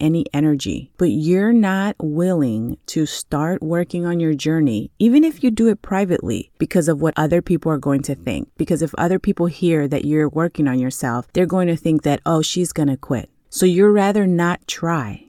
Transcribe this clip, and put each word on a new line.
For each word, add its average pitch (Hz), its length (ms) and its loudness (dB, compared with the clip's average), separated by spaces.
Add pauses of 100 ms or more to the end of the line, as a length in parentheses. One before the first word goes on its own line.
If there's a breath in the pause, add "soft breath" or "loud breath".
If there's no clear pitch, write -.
any 156 320 0
energy, 143 640 -2
but 175 120 2
you're 180 420 2
not 202 460 2
willing 151 800 -2 (100)
to 156 200 -2
start 156 560 -4
working 170 420 -4
on 175 160 -2
your 156 140 0
journey, 143 640 0
even 247 260 6
if 320 180 -2
you 254 80 2
do 226 180 2
it 208 140 0
privately, 175 760 -2
because 160 300 0
of 151 120 0
what 156 160 0
other 156 240 2
people 165 320 0
are 147 60 0
going 139 240 0
to 139 120 -6
think. 98 340 -6 (100)
Because 156 240 -2
if 160 140 -4
other 175 220 0
people 180 280 0
hear 160 420 0
that 139 160 -2
you're 151 240 2
working 156 400 -2
on 127 100 0
yourself, 127 540 -4
they're 175 140 2
going 180 220 0
to 165 80 0
think 156 260 0
that, 143 240 0
"Oh, 165 160 2
she's 175 300 -2
gonna 139 240 0
quit." - 340 -6 (180)
So - 180 0
you're 190 260 6
rather 202 340 2
not 170 400 0
try. 156 640 -6